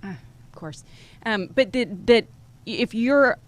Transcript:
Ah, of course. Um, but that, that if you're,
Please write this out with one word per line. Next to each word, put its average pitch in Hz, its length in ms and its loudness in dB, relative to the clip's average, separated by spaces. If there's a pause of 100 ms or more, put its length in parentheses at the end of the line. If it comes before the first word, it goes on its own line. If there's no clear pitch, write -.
Ah, 190 140 -12 (280)
of - 60 -20
course. - 320 -18 (420)
Um, 208 280 -2
but 254 200 0
that, 202 340 -4
that 233 180 4 (400)
if 226 280 -4
you're, 254 440 2 (100)